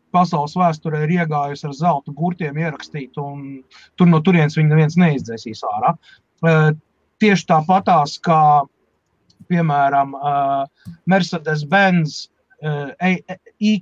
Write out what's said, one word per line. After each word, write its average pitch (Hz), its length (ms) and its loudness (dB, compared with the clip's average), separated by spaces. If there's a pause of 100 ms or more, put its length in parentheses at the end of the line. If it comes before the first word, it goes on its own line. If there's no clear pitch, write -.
(140)
pasaules 175 400 0
vēsturē 160 500 -2
ir 175 140 0
iegājusi 147 480 -4
ar 143 80 -10
zelta 143 400 -4
burtiem 160 400 -4
ierakstīt, 151 640 -8
un 139 460 -12 (340)
tur 180 80 6
no 160 160 6
turienes 156 320 2
viņu 156 160 2
neviens 151 240 4
neizdzēsīs 120 800 -2
ārā. 123 220 0 (420)
Uh, 156 320 2 (480)
tieši 202 320 2
tāpatās, 170 720 2
kā, 151 400 4 (880)
piemēram, 143 640 0
uh, 139 520 -2 (440)
Mercedes-Benz, 165 1160 0 (340)
uh, 143 360 -6
E-, 185 400 -4 (240)
E 214 200 2